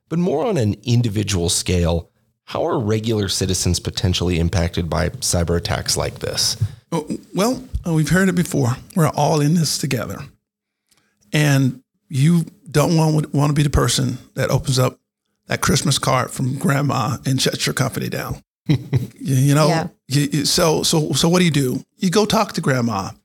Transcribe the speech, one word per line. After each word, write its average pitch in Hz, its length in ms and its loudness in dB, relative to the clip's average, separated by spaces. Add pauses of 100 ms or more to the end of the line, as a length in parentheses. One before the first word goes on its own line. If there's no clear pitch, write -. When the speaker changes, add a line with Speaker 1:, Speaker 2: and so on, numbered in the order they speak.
(100)
Speaker 1:
But 165 80 -4
more 247 260 0
on 214 140 0
an 104 260 0
individual 101 640 0
scale, 85 640 0 (340)
how - 220 -4
are 170 120 -2
regular 107 500 -2
citizens 92 520 -2
potentially 90 580 -2
impacted 85 520 0
by 82 180 0
cyber 85 480 -2
attacks - 400 -2
like 73 220 -4
this? - 440 -4 (300)
Speaker 2:
Oh, - 160 -6 (260)
well, 233 300 -2 (220)
uh, 165 80 0
we've 156 160 2
heard 185 180 4
it 175 60 0
before. 135 420 0 (180)
We're 160 140 4
all 147 320 2
in 147 140 4
this 165 240 0
together. 113 400 -4 (1120)
And 139 500 2 (280)
you 160 340 2 (260)
don't 147 260 2
want, 156 380 2
want 147 140 2
to 151 60 0
be 143 80 4
the 143 80 0
person 127 480 0 (160)
that 135 160 -2
opens 139 280 0
up 127 200 0 (480)
that - 160 -4
Christmas 143 360 0
card 127 320 0
from 135 280 -4
grandma 139 640 0
and 131 160 0
shuts - 260 -2
your 143 80 -4
company - 360 -4
down. - 320 -8 (240)
Speaker 3:
<laughs> 151 100 2 (440)
Speaker 2:
You, 143 140 -2
you 139 200 4
know, 151 140 4
Speaker 3:
Yeah. 160 200 0 (180)
Speaker 2:
you, 143 260 0
you, 151 140 0
so, 165 360 2
so, 151 300 0
so 170 160 2
what 180 120 4
do 180 40 4
you 170 60 4
do? 135 340 -2 (120)
You 190 120 0
go 208 160 4
talk 208 280 0
to - 80 -4
grandma. 117 500 -2 (140)